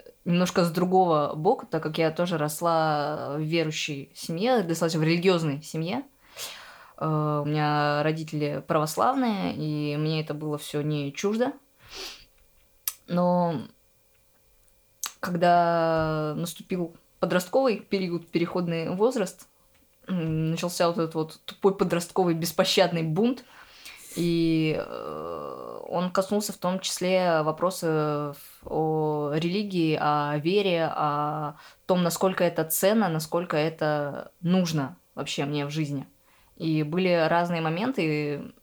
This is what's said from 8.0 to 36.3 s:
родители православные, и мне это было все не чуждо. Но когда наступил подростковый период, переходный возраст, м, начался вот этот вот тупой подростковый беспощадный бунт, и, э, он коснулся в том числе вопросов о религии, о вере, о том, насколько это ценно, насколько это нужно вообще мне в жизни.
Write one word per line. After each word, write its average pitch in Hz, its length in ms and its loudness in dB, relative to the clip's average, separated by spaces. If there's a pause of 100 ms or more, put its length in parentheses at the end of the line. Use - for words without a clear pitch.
родители 151 640 -2
православные, 196 880 0
и 151 400 -2
мне 156 240 0
это 156 140 -6
было 151 240 -4
все 147 240 -6
не 147 300 -2
чуждо. 220 400 0 (1600)
Но 175 460 2 (1700)
когда 165 1160 2
наступил 170 600 -6 (240)
подростковый 190 600 2
период, 175 480 -4
переходный 170 680 -2
возраст, 220 540 0 (580)
м, 160 440 0
начался 175 380 0
вот 170 100 -2
этот 160 160 -2
вот 156 320 -4
тупой 196 300 2
подростковый 175 580 2
беспощадный 170 680 2
бунт, 185 420 2 (720)
и, 165 600 2
э, 67 1120 -8
он 180 240 -2
коснулся 208 400 0
в - 60 -18
том 180 220 -2
числе 180 600 2
вопросов 151 960 -2 (280)
о 151 720 0
религии, 170 680 0
о 147 380 2
вере, 175 560 2
о 147 600 -2 (300)
том, 180 160 4
насколько 185 420 2
это 165 200 0
ценно, 202 440 2
насколько 165 480 -2
это 151 760 -2 (100)
нужно 165 540 2 (180)
вообще 143 320 -4
мне 147 200 -2
в 143 40 -8
жизни. 143 360 -4 (500)